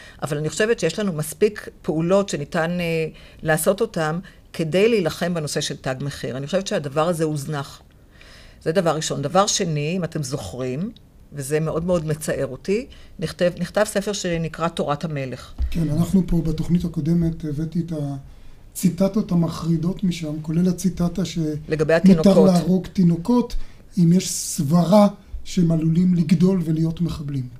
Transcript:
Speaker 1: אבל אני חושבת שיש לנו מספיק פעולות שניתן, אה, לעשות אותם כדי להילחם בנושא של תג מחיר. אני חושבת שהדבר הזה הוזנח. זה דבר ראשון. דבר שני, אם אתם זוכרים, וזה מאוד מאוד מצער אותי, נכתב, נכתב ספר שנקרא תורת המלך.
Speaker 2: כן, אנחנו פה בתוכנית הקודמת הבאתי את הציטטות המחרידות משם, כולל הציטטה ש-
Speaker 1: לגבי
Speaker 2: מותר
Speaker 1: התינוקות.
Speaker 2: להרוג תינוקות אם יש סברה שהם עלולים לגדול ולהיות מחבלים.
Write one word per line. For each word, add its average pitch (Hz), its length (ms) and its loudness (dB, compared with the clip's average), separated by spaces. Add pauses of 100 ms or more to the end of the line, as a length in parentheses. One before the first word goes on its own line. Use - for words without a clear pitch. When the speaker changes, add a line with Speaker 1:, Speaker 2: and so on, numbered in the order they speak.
(220)
Speaker 1:
אבל 147 160 -4
אני 156 100 -4
חושבת 214 320 0
שיש 165 180 -2
לנו 202 140 -2
מספיק 202 560 -2 (140)
פעולות 180 460 2
שניתן, 160 420 -2 (100)
אה, 165 260 -2 (360)
לעשות 160 380 2
אותם 165 380 -2 (340)
כדי 175 360 2
להילחם 175 460 0
בנושא 156 260 -4
של 139 160 -6
תג 131 240 -6
מחיר. 135 360 -8
אני 139 100 -8
חושבת 190 200 -4
שהדבר 156 420 -2
הזה 165 160 -2
הוזנח. 151 580 -6 (800)
זה 160 100 -2
דבר 165 240 2
ראשון. 151 260 -4
דבר 190 240 2
שני, 160 500 -2
אם 180 80 -4
אתם - 180 -6
זוכרים, 131 680 -6 (440)
וזה 143 260 -2
מאוד 160 240 -2
מאוד 175 220 0
מצער 151 400 -4
אותי, 190 400 -4 (320)
נכתב, 175 400 -2
נכתב 202 260 0
ספר 208 280 -2
שנקרא 165 560 -4
תורת 147 360 -2
המלך. 139 480 -8 (180)
Speaker 2:
כן, 160 200 0
אנחנו 175 360 2
פה 170 140 2
בתוכנית 160 440 0
הקודמת 165 600 -2
הבאתי 156 360 -6
את 165 120 -6 (800)
הציטטות 196 600 0
המחרידות 165 720 0
משם, 165 280 -2 (100)
כולל 165 260 0
הציטטה 175 560 -2
ש- 165 140 -6 (300)
Speaker 1:
לגבי 156 260 2
Speaker 2:
מותר 175 160 8 (100)
Speaker 1:
התינוקות. 190 300 8
Speaker 2:
להרוג 175 360 2
תינוקות 190 680 2 (440)
אם 170 140 6
יש 185 180 2
סברה 175 800 4 (360)
שהם 165 280 2
עלולים 165 420 2
לגדול 175 500 4
ולהיות 160 360 -2
מחבלים. 143 480 -4 (100)